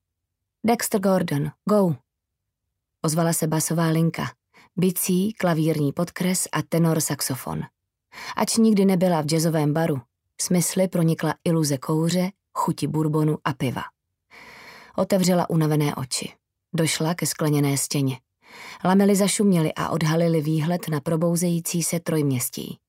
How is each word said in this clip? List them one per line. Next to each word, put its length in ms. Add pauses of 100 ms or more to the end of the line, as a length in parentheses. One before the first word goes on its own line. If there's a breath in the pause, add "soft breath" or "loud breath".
(680)
„Dexter 340
Gordon, 500 (180)
go!“ 280 (1080)
ozvala 300
se 140
basová 400
linka. 440 (460 soft breath)
Bicí, 560
klavírní 600
podkres 600
a 100
tenor 380
saxofon. 600 (760 loud breath)
Ač 200
nikdy 280
nebyla 360
v 60
jazzovém 460
baru, 280 (400)
smysly 480
pronikla 460 (100)
iluze 340
kouře, 520 (240)
chuti 320
bourbonu 580
a 80
piva. 300 (1120 loud breath)
Otevřela 540
unavené 440
oči. 380 (400)
Došla 420
ke 120
skleněné 520
stěně. 400 (640 loud breath)
Lamely 320
zašuměly 580
a 140
odhalily 520
výhled 480
na 120
probouzející 840
se 180
Trojměstí. 800 (100)